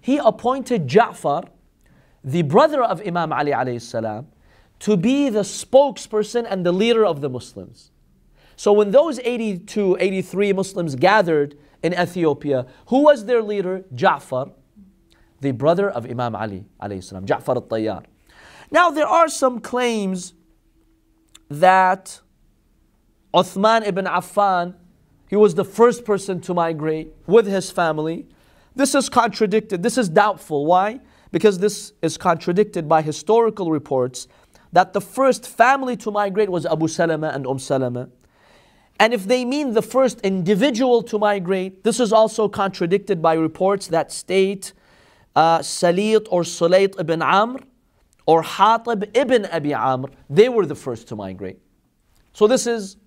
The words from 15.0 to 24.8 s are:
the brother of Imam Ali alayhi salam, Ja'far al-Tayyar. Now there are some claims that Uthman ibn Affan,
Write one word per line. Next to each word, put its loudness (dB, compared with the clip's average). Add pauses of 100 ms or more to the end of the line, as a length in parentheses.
the -2
brother 0
of -8
Imam -6
Ali -8 (160)
alayhi -10
salam, -14
Ja'far -2
al-Tayyar. -6 (680)
Now 2
there -2
are 2
some -4
claims -6 (1160)
that 2 (1120)
Uthman 2
ibn -4
Affan, -2 (520)